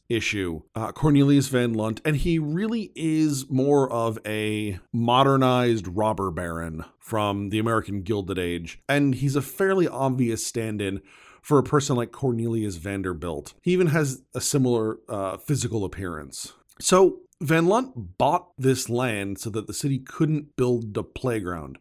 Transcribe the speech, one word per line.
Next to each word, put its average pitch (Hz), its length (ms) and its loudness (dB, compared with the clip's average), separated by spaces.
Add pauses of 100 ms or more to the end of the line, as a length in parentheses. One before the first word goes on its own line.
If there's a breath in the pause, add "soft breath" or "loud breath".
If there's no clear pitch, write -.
issue, 101 540 -2 (120)
uh, 110 160 -4
Cornelius 143 560 4
Van 120 280 0
Lunt, 110 300 -2
and 151 120 0
he 165 240 2
really 196 560 -2
is 156 520 0
more 135 440 4
of 113 340 -2
a 107 540 -2 (120)
modernized 123 920 4
robber 98 460 0
baron 82 520 -6 (140)
from 101 520 -2
the 107 100 0
American 107 420 0
Gilded 95 360 -4
Age, 87 500 -4
and 143 260 2
he's 135 220 0
a 135 60 0
fairly 190 440 0
obvious 127 580 0
stand-in 104 560 -4 (400 loud breath)
for 147 180 2
a 127 40 4
person 143 320 0
like 120 160 -2
Cornelius 113 640 -2
Vanderbilt. 87 880 -6
He 175 80 0
even 180 180 4
has 143 360 0 (100)
a 127 60 -6
similar, 120 580 2 (100)
uh, 98 280 -6
physical 113 480 -2
appearance. 82 720 -8 (260)
So 185 400 4 (200)
Van 165 260 2
Lunt 185 520 -2
bought 151 400 0
this 131 320 0
land 107 480 -2
so - 120 -10
that 110 180 -6
the - 40 -14
city 139 280 -2
couldn't 151 560 -2
build 120 380 0
the 110 100 -4
playground, 87 760 -6